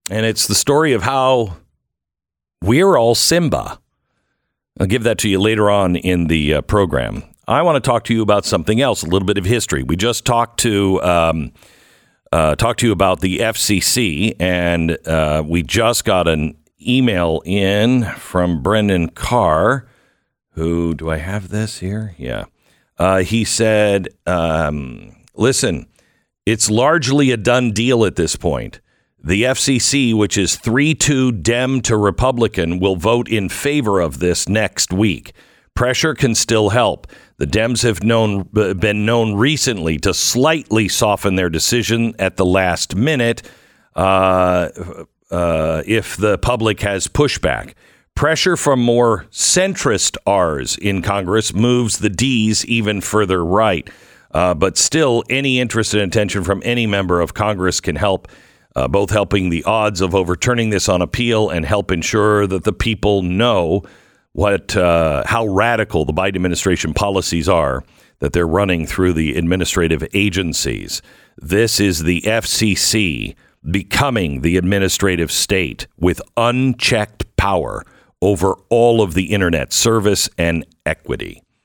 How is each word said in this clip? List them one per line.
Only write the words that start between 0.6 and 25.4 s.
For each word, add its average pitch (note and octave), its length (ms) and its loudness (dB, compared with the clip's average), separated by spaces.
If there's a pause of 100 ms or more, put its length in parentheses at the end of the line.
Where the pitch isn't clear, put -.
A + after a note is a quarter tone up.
of G2+ 120 0
how C3 520 0 (1040)
we're D3 360 4
all A#2 160 4
Simba. C#3 640 0 (1000)
I'll G2 80 0
give A2 180 0
that A2 140 2
to A2 100 -2
you F#2+ 120 2
later G#2+ 300 4
on G2 260 2
in F2 300 0
the, D2+ 280 2
uh, D2 60 0
program. C#2 600 -2 (260)
I C3+ 140 2
wanna D#3+ 160 2
talk A#2 280 0
to A#2+ 80 0
you A2+ 80 0
about G2+ 220 2
something G#2+ 360 0
else, B2+ 240 0
a - 20 -6
little F#2 180 0
bit G2 140 0
of F#2 60 -4
history. F#2 400 -2
We C#2 100 -2
just A2 300 -2
talked A#2 360 0
to, G2+ 440 2
um, E2 480 0 (800)
uh, D#2 240 2
talked A#2 240 -2
to A#2+ 60 2
you A2 60 4
about F#2 280 0
the F#2 200 -2
F A2+ 160 -2
C G2+ 220 0
C, F#2+ 640 -2
and, E2+ 680 0
uh, D#2 400 0
we E2+ 160 -2
just A2+ 420 0
got F2+ 220 2
an D#2 300 0 (280)
email F#2+ 640 0
in G#2 560 2 (140)
from F2+ 460 -2
Brendan G2 480 2
Carr, G#2+ 760 0 (680)
who, E2+ 400 0
do D#2+ 140 -6
I D#2+ 100 -2
have F#2+ 320 -8
this G#2+ 280 -6
here? G2 400 -8
Yeah. B1 280 -8 (520)
Uh, F#2+ 200 4
he G#2+ 260 2
said, G#2 640 2 (180)
um, D2+ 880 -2 (200)
"Listen, G#2+ 520 0 (600)